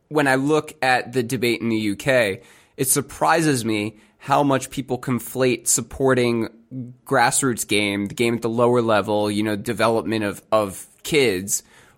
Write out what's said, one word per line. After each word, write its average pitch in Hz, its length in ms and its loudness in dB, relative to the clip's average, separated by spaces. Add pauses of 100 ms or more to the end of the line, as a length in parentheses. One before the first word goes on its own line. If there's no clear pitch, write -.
when 147 180 0
I 131 80 4
look 151 460 0
at 127 320 0
the 127 100 0
debate 117 380 -2
in 113 80 -2
the 110 80 0
U 104 180 -2
K, 113 460 0 (340)
it 135 140 -2
surprises 151 760 0
me 107 340 -2 (200)
how 139 260 0
much 135 260 0
people 127 300 -6
conflate 127 680 -2
supporting 123 800 0 (560)
grassroots 127 640 0
game, 101 400 0
the - 80 -10
game 117 200 0
at 113 60 -6
the 117 80 -4
lower 120 320 4
level, 104 480 2
you 104 140 0
know, 107 120 0
development 110 720 -2
of, 98 160 -6 (100)
of 104 360 0 (160)
kids 101 600 0 (340)